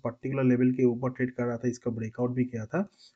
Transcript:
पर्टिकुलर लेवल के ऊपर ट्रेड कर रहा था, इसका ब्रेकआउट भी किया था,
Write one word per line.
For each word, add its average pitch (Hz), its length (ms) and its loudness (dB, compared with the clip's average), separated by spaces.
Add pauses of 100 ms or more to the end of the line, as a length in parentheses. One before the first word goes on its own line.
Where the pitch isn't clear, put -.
पर्टिकुलर 135 400 -4
लेवल 127 280 6
के 127 140 2
ऊपर 123 260 0
ट्रेड 127 200 -4
कर 123 120 -6
रहा 120 140 -2
था, 127 100 -4
इसका 120 240 -2
ब्रेकआउट 113 400 -4
भी 123 140 0
किया 113 200 -6
था, 190 220 -2 (280)